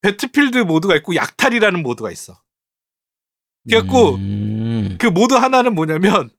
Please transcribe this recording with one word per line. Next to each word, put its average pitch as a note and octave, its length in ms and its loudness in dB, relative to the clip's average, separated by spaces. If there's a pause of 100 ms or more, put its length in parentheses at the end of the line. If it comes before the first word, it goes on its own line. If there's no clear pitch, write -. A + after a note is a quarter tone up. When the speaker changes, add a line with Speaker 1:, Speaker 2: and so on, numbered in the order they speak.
Speaker 1:
배틀필드 B3 560 0
모드가 E3+ 380 0
있고 F3 180 -4
약탈이라는 F#3+ 680 0
모드가 A#2 280 -6
있어. - 280 -18 (1300)
그래갖고 A3 480 4
Speaker 2:
음. G#2 840 -4
Speaker 1:
그 A#3+ 60 0
모드 A3 280 2
하나는 B3+ 400 2
뭐냐면 D#3+ 640 0